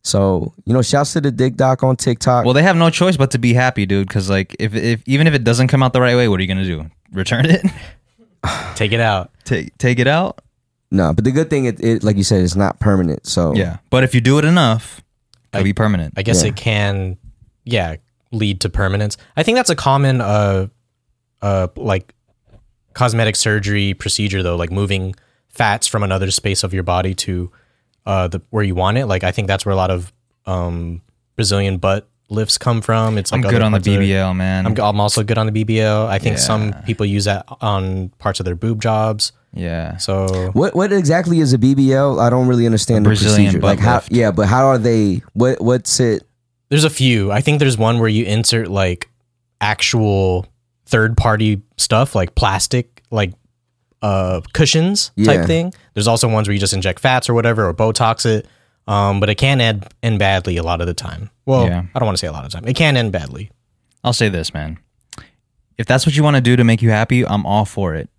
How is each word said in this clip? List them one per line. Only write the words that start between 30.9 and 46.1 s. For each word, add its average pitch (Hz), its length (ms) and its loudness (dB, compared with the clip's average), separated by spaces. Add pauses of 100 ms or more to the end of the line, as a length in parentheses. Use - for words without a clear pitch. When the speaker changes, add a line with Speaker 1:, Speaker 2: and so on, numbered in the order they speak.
Speaker 3:
Brazilian 98 400 0
butt 95 300 -2 (220)
lifts 107 280 -2
come 113 240 -2
from. 113 360 0
It's, 95 140 -4
like, - 140 -2
Speaker 2:
I'm 98 40 0
good 117 80 2
Speaker 3:
other 110 80 4
Speaker 2:
on 107 80 2
the 107 40 2
Speaker 3:
parts 92 100 0
of 101 60 2
it. 101 60 2
Speaker 2:
B 98 80 2
B 98 80 2
L, 95 180 0
man. 92 320 -2
Speaker 3:
I'm 107 100 0
g-, - 60 -2
I'm 104 180 0
also 104 240 0
good 110 140 0
on 110 80 0
the 107 60 -2
B 107 120 -2
B 110 160 0
L. 107 280 2
I 101 120 -2
think 110 180 -2
some 107 320 -2
Speaker 2:
Yeah. - 120 -10
Speaker 3:
people 107 240 -4
use 101 200 0
that 98 200 -2 (160)
on 95 480 -2 (100)
parts 98 220 -4
of 90 40 -6
their 87 100 -2
boob 110 260 -4
jobs. 110 500 -2 (220)
Speaker 2:
Yeah. 82 440 -8
Speaker 3:
So 95 560 -2
Speaker 1:
What, 165 220 0
what 196 180 0
exactly 170 480 2
is 135 100 2
a 131 60 4
B 131 180 4
B 135 160 2
L? 135 300 2
I 120 80 4
don't 127 180 2
really 120 180 2
understand 113 340 2
Speaker 2:
A 104 40 2
Speaker 1:
the 104 60 6
Speaker 2:
Brazilian 104 380 4
Speaker 1:
procedure. 92 120 2
Speaker 2:
butt 98 80 2 (100)
Speaker 1:
Like, - 20 -6
how, 117 160 2
Speaker 2:
lift. - 180 -4
Speaker 1:
yeah, 113 180 2
but 98 160 0
how 127 200 2
are 131 100 2
they, 107 440 2 (120)
what, 123 280 0
what's 120 380 0
it? 117 240 0 (460)